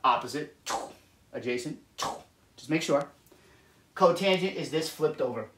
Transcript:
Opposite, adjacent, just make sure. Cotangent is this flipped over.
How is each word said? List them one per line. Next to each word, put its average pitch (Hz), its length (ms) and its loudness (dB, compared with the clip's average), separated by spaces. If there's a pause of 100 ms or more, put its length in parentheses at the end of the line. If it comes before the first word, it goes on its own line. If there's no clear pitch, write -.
Opposite, 135 540 -2 (760)
adjacent, 123 440 -4 (760)
just - 140 -18
make 156 100 2
sure. 147 260 2 (880)
Cotangent 185 600 4
is 147 160 -6
this 156 180 -2
flipped 151 320 0
over. 120 380 -2